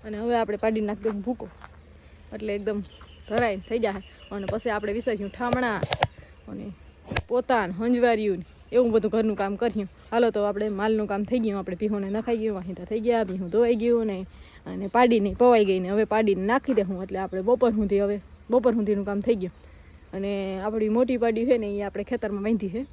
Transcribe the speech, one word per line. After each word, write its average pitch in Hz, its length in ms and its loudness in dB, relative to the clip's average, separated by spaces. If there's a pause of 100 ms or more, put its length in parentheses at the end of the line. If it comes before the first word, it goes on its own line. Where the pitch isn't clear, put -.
અને 214 120 -8
હવે 233 200 0
આપણે 214 200 0
પાડી 220 300 0
નાખી 202 180 -6
દઉં 208 160 -2
ભૂકો, 226 260 -4 (840)
એટલે 214 220 -6
એકદમ 202 240 -2 (480)
ધરાઈને 214 420 0
થઈ 233 100 -2
જાય. 196 220 -2 (300)
અને 196 200 -6
પછી 220 220 -2
આપણે 202 200 -2
વિસર્જ્યું 208 380 -4
ઠામણા 240 480 -2 (720)
અને 202 160 -10 (600)
પોતાન, 233 460 0
હંજવારિયું 226 680 0
ને 175 60 -12 (260)
એવું 233 200 2
બધું 220 200 2
ઘરનું 214 300 0
કામ 196 160 -2
કર્યું. 220 320 -2 (220)
હાલો, 233 200 2
તો 208 140 -2
આપણે 208 240 -2
માલનું 214 380 0
કામ 202 180 -2
થઈ 240 140 0
ગયું, 208 200 -2
આપણે 185 220 -6
ભીહોને 202 300 -2
નખાઈ 226 320 -2
ગયું, 214 120 -2
વાહિંદા 175 300 -10
થઈ 220 160 -4
ગયા, 226 240 2
ભીહું 185 260 -6
ધોવાઈ 233 300 4
ગયું 233 260 2
ને, 190 140 -4 (440)
અને 185 240 -8
પાડીને 226 460 4
પવાઈ 240 300 8
ગઈ 190 140 2
ને 180 100 -4
હવે 208 160 2
પાડીને 202 400 2
નાખી 240 340 2
દે 196 40 2
હું. 185 200 -4
એટલે 190 160 -6
આપણે 190 240 -4
બપોર 240 300 4
સુધી, 202 320 2
હવે 202 160 -2 (280)
બપોર 240 240 4
સુધીનું 202 320 0
કામ 202 160 -2
થઈ 226 200 2
ગયું. 185 120 -6 (600)
અને 196 180 -4 (300)
આપણી 214 360 0
મોટી 247 220 2
પાડી 226 260 2
છે 247 120 4
ને, 202 200 -2
એ 202 60 -2
આપણે 202 260 -6
ખેતરમાં 202 340 -4
બાંધી 208 320 0
છે 262 180 -6